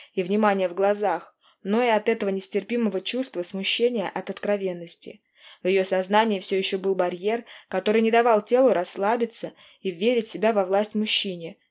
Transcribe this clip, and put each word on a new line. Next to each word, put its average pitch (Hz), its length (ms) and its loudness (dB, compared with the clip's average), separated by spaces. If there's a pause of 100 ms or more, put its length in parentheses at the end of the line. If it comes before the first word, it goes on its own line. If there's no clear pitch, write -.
(140)
и 190 100 -2
внимания 196 460 2
в 175 60 -14
глазах, 196 600 0 (280)
но 214 200 0
и 247 40 2
от 214 220 2
этого 220 200 -2
нестерпимого 196 720 -2
чувства 233 420 -4
смущения 196 720 0
от 185 160 -6
откровенности. 190 920 -6 (420)
В - 40 -2
её 190 160 4
сознании 190 560 2
всё 190 180 -2
ещё 190 200 0
был 190 180 0
барьер, 185 480 -2 (260)
который 208 320 2
не 226 100 2
давал 233 300 4
телу 247 300 4
расслабиться 202 840 -2 (280)
и 190 100 -4
верить 220 360 0
себя 208 260 0
во 202 120 2
власть 202 300 0
мужчине, 190 640 -2 (140)